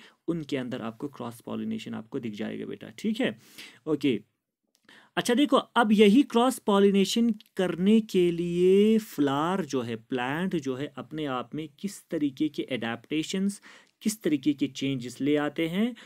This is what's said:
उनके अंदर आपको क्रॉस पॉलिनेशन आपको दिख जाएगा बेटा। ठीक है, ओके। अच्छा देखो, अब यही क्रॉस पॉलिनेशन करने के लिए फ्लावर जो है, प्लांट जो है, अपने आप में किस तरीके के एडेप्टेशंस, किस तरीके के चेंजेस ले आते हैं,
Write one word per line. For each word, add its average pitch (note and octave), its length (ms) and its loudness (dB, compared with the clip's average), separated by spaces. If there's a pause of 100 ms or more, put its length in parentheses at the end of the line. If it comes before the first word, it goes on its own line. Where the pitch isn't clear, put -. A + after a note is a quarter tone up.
(280)
उनके D#3+ 280 -6
अंदर B2+ 240 -6
आपको A2+ 280 -10
क्रॉस A#2+ 320 -12
पॉलिनेशन A2 540 -8
आपको A2+ 260 -10
दिख A2+ 140 -10
जाएगा G#2+ 320 -8
बेटा। G#2 240 -14
ठीक A3 300 -6
है, G#3+ 180 -2 (480)
ओके। C#3 360 0 (920)
अच्छा G#3 180 0
देखो, C#4 220 4
अब A3+ 360 2
यही G#3+ 300 8
क्रॉस B3 360 2
पॉलिनेशन G3+ 720 4
करने F#3+ 720 2
के F3+ 300 2
लिए F3+ 680 4
फ्लावर D#3+ 640 0
जो C3 180 -2
है, A#2 140 -6
प्लांट C#3 600 -4
जो C3+ 200 -4
है, C#3+ 200 -10
अपने D3+ 280 -10
आप B2+ 300 -6
में D3+ 140 -10
किस - 400 -12
तरीके D3 400 -2
के D#3 220 -6
एडेप्टेशंस, D3+ 920 -4 (400)
किस G#3+ 200 -4
तरीके D3 300 0
के C#3+ 140 -2
चेंजेस C3 540 -6
ले D3 160 2
आते D3 320 -2
हैं, A3 380 -2